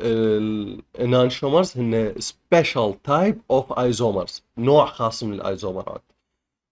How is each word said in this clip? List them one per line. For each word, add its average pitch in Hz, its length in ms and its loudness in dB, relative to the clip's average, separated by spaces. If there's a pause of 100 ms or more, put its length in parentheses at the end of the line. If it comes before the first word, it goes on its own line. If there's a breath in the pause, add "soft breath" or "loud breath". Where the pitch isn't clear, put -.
الانانشومرز 113 1800 0
هن 113 420 0
special 131 720 0 (160)
type 180 480 2
of - 180 -2
isomers، 113 680 -2 (160)
نوع 135 280 6
خاص 113 380 -4
من 107 100 -4
الايزومرات 95 680 -8 (720)